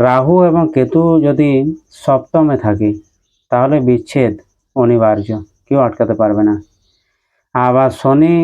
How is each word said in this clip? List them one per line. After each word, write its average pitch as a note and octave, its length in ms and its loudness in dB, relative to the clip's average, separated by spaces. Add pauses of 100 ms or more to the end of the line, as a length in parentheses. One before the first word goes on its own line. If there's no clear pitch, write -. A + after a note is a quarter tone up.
রাহু C3 420 2
এবং E3+ 280 2
কেতু C3+ 320 0 (180)
যদি C#3+ 280 0 (460)
সপ্তমে D3 640 -2
থাকে, G#2 320 -2 (640)
তাহলে C3 280 0
বিচ্ছেদ B2 540 -2 (420)
অনিবার্য, A2+ 540 0 (340)
কেউ C#3 160 -2
আটকাতে A2+ 340 -2
পারবে G#2+ 300 0
না। G#2 120 0 (1000)
আবার B2+ 360 2
শনি D3 520 2